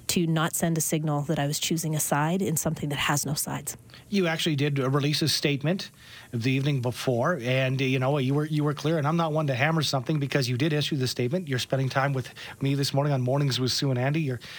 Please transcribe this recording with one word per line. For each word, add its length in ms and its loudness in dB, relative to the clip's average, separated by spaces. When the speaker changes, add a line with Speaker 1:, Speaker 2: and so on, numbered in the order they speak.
Speaker 1:
to 200 2
not 260 2
send 240 0
a 40 0
signal 420 0
that 160 0
I 80 0
was 120 -2
choosing 360 -2
a 40 0
side 420 0
in 160 0
something 320 -2
that 100 -4
has 260 0
no 100 -2
sides. 420 -6
Speaker 2:
You 180 2
actually 300 0
did, 220 0
uh, 100 2
release 320 2
a 80 2
statement 600 0
the 180 0
evening 300 0
before, 600 0
and, 400 2
uh, 40 2
you 140 2
know, 180 2
you 160 2
were, 120 2
you 200 0
were 80 0
clear, 240 0
and 100 2
I'm 80 2
not 160 2
one 160 0
to 80 0
hammer 260 2
something 380 0
because 300 0
you 80 0
did 160 2
issue 240 0
the 100 0
statement. 400 -2
You're 120 -2
spending 300 -2
time 220 0
with 180 -4
me 140 2
this 180 -2
morning 200 2
on 80 0
Mornings 380 0
with 120 0
Sue 180 0
and 100 0
Andy. 220 0
You're, 200 -4